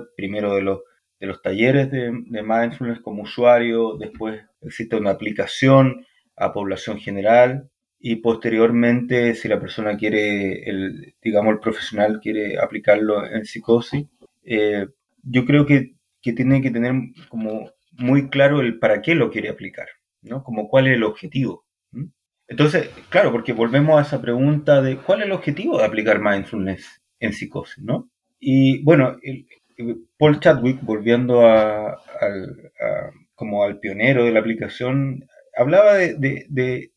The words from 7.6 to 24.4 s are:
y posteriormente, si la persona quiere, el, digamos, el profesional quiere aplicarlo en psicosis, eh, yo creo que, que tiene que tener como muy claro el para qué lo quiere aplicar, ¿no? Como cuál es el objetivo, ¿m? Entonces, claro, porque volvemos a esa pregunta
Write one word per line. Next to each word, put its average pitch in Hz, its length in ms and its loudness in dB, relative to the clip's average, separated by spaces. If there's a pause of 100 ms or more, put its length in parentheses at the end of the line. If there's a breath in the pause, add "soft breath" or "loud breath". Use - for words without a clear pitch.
y 113 180 -4
posteriormente, 120 1160 2
si - 140 -10
la 101 100 0
persona 104 380 -6
quiere, 104 720 -2
el, 95 520 -8
digamos, 107 320 2
el 107 60 -4
profesional 107 600 -2
quiere 107 360 -6
aplicarlo 107 680 0
en 110 200 -8
psicosis, 120 600 -2 (380)
eh, 104 440 -2 (360)
yo 127 220 0
creo 143 200 4
que, 139 300 2 (260)
que 117 120 -4
tiene 131 280 2
que 131 100 -2
tener 120 220 -2 (340)
como 110 440 -8 (200)
muy 135 380 0
claro 139 320 4
el 117 180 -2
para 107 220 2
qué 165 140 0
lo 117 140 2
quiere 104 200 -6
aplicar, - 380 -14 (340)
¿no? 131 220 -12
Como 107 260 -8
cuál 135 180 4
es 131 60 4
el 117 100 2
objetivo, 107 640 -6 (280)
¿m? 151 160 -12 (380)
Entonces, 151 420 0 (200)
claro, 175 220 4
porque 117 220 -4
volvemos 139 460 4
a - 20 6
esa 139 200 -6
pregunta 139 600 2